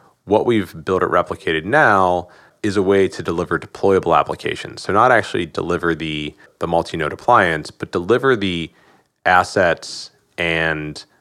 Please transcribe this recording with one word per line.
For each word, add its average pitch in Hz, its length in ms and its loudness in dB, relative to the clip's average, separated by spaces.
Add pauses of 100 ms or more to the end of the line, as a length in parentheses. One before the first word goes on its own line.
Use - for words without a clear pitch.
(240)
what 98 220 0
we've 95 400 -2
built 92 180 0
at 87 60 0
Replicated 82 560 -2
now 98 640 2 (340)
is 104 120 -2
a 104 60 2
way 98 260 4
to 87 140 -12
deliver 85 380 -4
deployable 87 580 2
applications. - 640 -4
So - 100 -6
not 113 200 4
actually 104 340 0
deliver 85 480 -2
the, 76 400 -6 (240)
the 82 100 -6
multi-node 82 460 -2
appliance, 87 560 2
but - 220 -12
deliver 120 440 2
the 90 360 -4 (540)
assets 90 840 2 (300)
and 80 640 -4 (160)